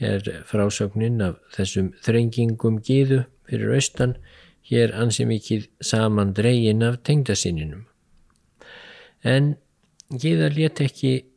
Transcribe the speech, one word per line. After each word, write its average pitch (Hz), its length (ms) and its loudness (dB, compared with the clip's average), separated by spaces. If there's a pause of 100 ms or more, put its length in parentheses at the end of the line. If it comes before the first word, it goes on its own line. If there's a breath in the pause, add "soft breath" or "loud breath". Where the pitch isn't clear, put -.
er 101 260 -2 (160)
frásögnin 107 800 -2
af 90 160 -2 (120)
þessum 95 500 -2
þrengingum 113 800 0
Gyðu 135 400 2 (200)
fyrir 110 340 -2
austan 127 400 -2 (440 loud breath)
hér 117 340 2
ansi 117 320 0
mikið 110 500 -2
samandregin 110 1080 2
af 120 200 0
tengdasyninum. 95 840 -2 (1300 loud breath)
En 139 360 2 (500)
Gyða 156 460 0
lét 151 320 0
ekki 135 320 0 (220)